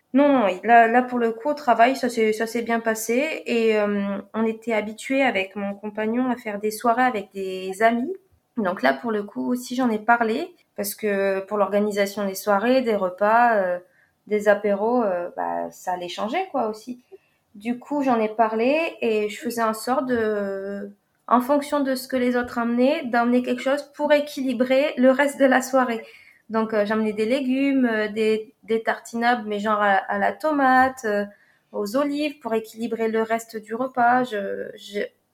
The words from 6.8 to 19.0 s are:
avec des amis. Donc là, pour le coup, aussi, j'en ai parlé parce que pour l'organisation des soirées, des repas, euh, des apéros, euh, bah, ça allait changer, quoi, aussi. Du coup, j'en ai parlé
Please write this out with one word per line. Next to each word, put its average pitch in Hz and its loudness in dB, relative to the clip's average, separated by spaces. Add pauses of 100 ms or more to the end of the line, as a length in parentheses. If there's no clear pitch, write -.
avec 220 -2
des 190 -6
amis. 240 2 (460)
Donc 196 -2
là, 262 4
pour 247 -6
le 214 -2
coup, 254 -8
aussi, 247 -6
j'en 254 0
ai 214 0
parlé 233 0 (220)
parce 202 -6
que 196 0
pour 208 -6
l'organisation 202 0
des 196 -6
soirées, 220 2
des 226 0
repas, 214 2
euh, 180 0 (480)
des 208 2
apéros, 208 2
euh, 180 -2
bah, 170 -4
ça - -8
allait 180 -6
changer, 233 -4
quoi, 240 -2
aussi. 214 -12 (520)
Du 233 -6
coup, 285 -4
j'en 247 2
ai 220 2
parlé 226 2 (240)